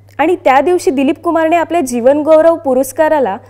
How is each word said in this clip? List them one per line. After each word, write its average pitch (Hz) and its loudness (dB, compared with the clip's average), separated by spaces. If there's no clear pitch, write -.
आणि 339 0
त्या 285 2
दिवशी 359 0
दिलीप 277 -2
कुमारने 320 -2
आपल्या 330 -2
जीवन 254 0
गौरव 320 4
पुरस्काराला 269 -2